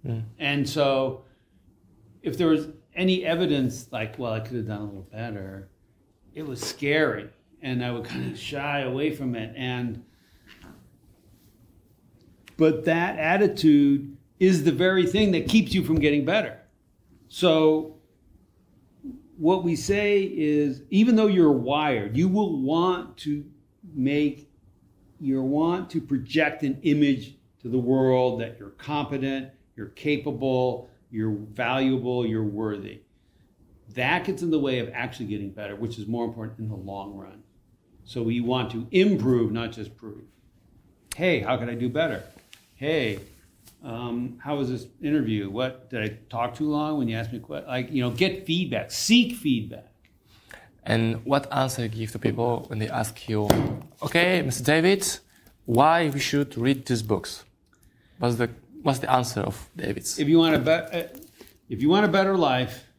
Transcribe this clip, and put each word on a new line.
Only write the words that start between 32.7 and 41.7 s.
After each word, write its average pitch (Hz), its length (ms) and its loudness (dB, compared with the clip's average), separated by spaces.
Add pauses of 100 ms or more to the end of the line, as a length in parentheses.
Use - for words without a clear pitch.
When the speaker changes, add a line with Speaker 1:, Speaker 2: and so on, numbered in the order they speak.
Speaker 2:
That 151 300 0
gets 185 180 -4
in 170 80 -2
the 156 80 2
way 135 200 0
of 117 160 -6
actually 123 320 -8
getting 101 240 -6
better, 104 260 -12
which 110 220 -6
is 104 80 -10
more 117 180 -4
important 113 340 -10
in 110 100 -8
the 104 80 -8
long 98 400 -12
run. 95 260 -20 (600)
So - 180 -8
we 117 180 0
want 120 320 0
to 117 180 -6
improve, 127 640 4
not 113 200 -4
just 110 240 -12
prove. 107 280 -18 (920)
"Hey, 165 240 2
how 113 160 0
could 117 120 -4
I 120 60 -6